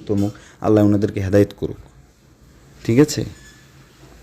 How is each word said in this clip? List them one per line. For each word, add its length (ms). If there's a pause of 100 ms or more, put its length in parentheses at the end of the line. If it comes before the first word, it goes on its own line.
তমুক। 240 (300)
আল্লাহ 240
ওনাদেরকে 360
হেদায়েত 360
করুক, 200 (1080)
ঠিক 140
আছে? 260 (960)